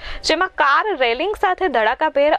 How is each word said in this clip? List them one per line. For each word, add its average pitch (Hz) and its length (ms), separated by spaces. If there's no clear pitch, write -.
જેમાં 349 360
કાર 320 420
રેલિંગ 285 380
સાથે 370 260
ધડાકાભેર 285 680